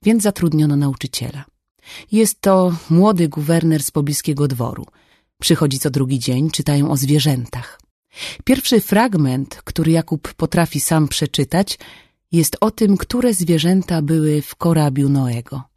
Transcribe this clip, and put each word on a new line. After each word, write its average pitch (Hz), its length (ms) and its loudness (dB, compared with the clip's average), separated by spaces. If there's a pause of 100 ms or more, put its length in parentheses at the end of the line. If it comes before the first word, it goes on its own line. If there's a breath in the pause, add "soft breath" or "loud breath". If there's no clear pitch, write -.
więc 214 200 2
zatrudniono 151 520 2
nauczyciela. 139 680 -4 (680 loud breath)
Jest 214 300 2
to 185 320 4 (160)
młody 175 380 4
guwerner 156 560 0
z - 80 -6
pobliskiego 143 560 -2
dworu. 127 380 -6 (560 soft breath)
Przychodzi 147 380 2
co 151 100 -2
drugi 135 300 -2
dzień, 131 320 -2
czytają 143 400 0
o 147 60 0
zwierzętach. 131 800 -2 (640 loud breath)
Pierwszy 254 380 2
fragment, 160 840 0
który 160 280 -2
Jakub 160 420 -2
potrafi 160 460 -2
sam 156 280 0
przeczytać, - 720 -2 (520 loud breath)
jest 165 300 0
o 214 100 0
tym, 202 260 2
które 247 360 -2
zwierzęta 175 680 0
były 151 400 0
w - 140 -12
korabiu 147 540 0
Noego. 131 540 -2 (140)